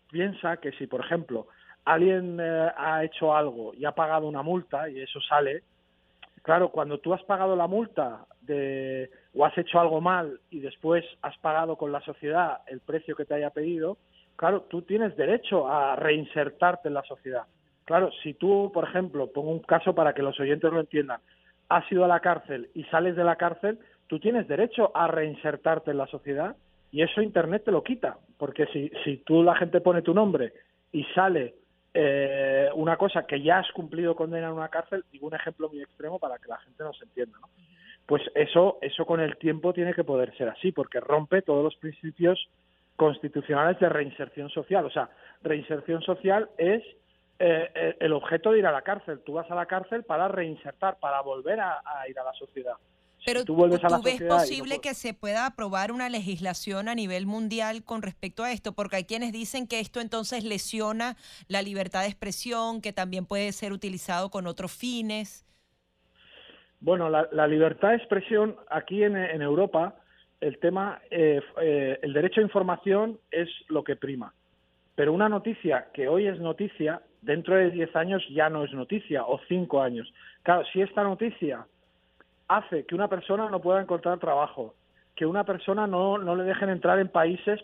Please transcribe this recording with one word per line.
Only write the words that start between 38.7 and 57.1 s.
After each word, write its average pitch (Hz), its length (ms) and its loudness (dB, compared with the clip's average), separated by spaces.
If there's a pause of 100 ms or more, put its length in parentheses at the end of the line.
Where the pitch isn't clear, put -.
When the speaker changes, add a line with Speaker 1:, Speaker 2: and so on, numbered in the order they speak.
Speaker 1:
eso 143 240 -4
con 165 140 0
el 156 180 -2
tiempo 160 340 0
tiene 175 220 0
que 170 100 0
poder 131 320 0
ser 123 140 -2
así, 185 220 -2
porque 127 280 -2
rompe 151 440 2
todos 143 200 2
los 156 120 0
principios 165 640 0 (580)
constitucionales 151 840 2
de 175 100 6
reinserción 143 600 -6
social. 180 360 0
O - 60 -6
sea, 131 180 -2 (320)
reinserción 156 600 -4
social 190 540 2
es, 196 260 2 (560)
eh, 170 340 2
eh, 160 260 -2
el 160 140 2
objeto 165 380 0
de 220 80 8
ir 196 80 4
a 160 40 4
la 135 120 0
cárcel. 190 420 -6
Tú 143 80 -10
vas 165 160 -6
a 175 60 -6
la 175 100 -2
cárcel 190 380 -6
para 165 240 0
reinsertar, 180 720 -4
para 139 220 -2
volver 139 380 -4
a, 175 240 -4
a 139 260 -10
ir 131 100 -12
a 131 40 -8
la 131 100 -8
sociedad. 127 420 -12 (440)
Si - 60 -10
Speaker 2:
Pero 247 200 -2
Speaker 1:
tú 160 100 -2
vuelves 175 280 6
a 175 60 6
la 170 80 4
Speaker 2:
¿tú - 60 -2
ves 254 100 2
Speaker 1:
sociedad 170 160 -4
y 170 80 6
no - 20 -
Speaker 2:
posible 269 360 -2
Speaker 1:
puedes - 60 -6
Speaker 2:
que 277 120 -4
se 233 200 -8
pueda 214 320 -4
aprobar 208 460 -4
una 247 180 -4
legislación 196 800 -6
a 240 60 -2
nivel 190 320 -4